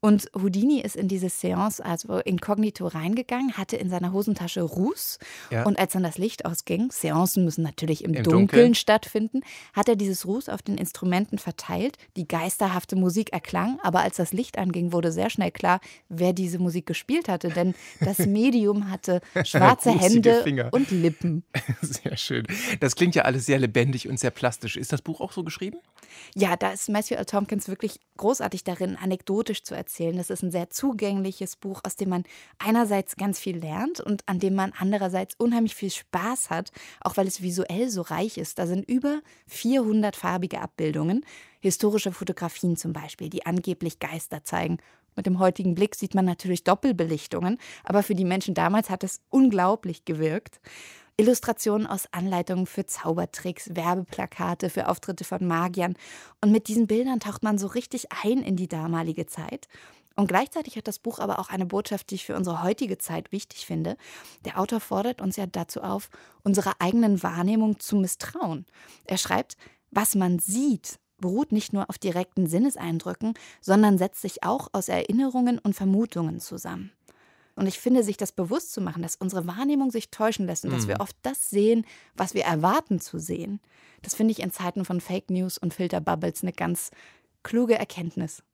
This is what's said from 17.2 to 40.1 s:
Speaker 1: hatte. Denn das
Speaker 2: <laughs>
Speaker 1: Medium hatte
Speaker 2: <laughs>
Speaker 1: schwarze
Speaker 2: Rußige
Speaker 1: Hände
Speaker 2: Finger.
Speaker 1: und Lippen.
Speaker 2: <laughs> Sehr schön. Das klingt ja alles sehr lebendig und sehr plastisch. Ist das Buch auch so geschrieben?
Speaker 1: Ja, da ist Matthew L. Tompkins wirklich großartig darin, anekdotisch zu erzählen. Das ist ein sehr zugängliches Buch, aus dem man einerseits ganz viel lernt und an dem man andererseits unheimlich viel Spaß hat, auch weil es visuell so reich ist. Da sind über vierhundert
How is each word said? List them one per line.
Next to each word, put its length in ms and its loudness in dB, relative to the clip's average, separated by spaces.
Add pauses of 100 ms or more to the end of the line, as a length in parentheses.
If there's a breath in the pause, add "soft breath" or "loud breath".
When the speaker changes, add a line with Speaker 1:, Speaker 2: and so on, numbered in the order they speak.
Speaker 1:
hatte. 220 -2
Denn 220 2 (280 loud breath)
das 180 2
Speaker 2:
<laughs> 60 4
Speaker 1:
Medium 640 4
hatte 320 0 (120 loud breath)
Speaker 2:
<laughs> 120 0
Speaker 1:
schwarze 460 6
Speaker 2:
Rußige 100 6
Speaker 1:
Hände 400 8
Speaker 2:
Finger. 300 0
Speaker 1:
und 180 2
Lippen. 540 2 (200)
Speaker 2:
<laughs> 180 -2
Sehr 360 -6
schön. 300 -2 (320 loud breath)
Das 160 2
klingt 180 4
ja 100 4
alles 220 2
sehr 140 4
lebendig 480 2
und 120 -4
sehr 120 0
plastisch. 440 -4
Ist 160 -6
das 120 -2
Buch 180 -6
auch 100 -6
so 120 -6
geschrieben? 340 -8 (560 loud breath)
Speaker 1:
Ja, 220 2
da 160 -2
ist 180 -8
Matthew 260 0
L. 100 -6
Tompkins 420 -2
wirklich 320 -6 (180)
großartig 460 0
darin, 320 -4
anekdotisch 680 -2
zu 120 -10
erzählen. 420 -4
Das 140 -6
ist 100 -6
ein 80 -2
sehr 220 -4
zugängliches 840 -4
Buch, 280 -10
aus 100 -6
dem 140 -2
man 140 0 (340 loud breath)
einerseits 600 2
ganz 220 -2
viel 180 -6
lernt 420 -4
und 280 -4
an 120 0
dem 160 2
man 200 0
andererseits 600 -2
unheimlich 400 2
viel 160 -4
Spaß 580 -4
hat, 220 -4 (300 loud breath)
auch 160 -2
weil 100 2
es 160 -6
visuell 460 -2
so 120 -4
reich 380 -4
ist. 180 -8
Da 80 -2
sind 240 -2
über 320 0 (240 soft breath)
vierhundert 720 2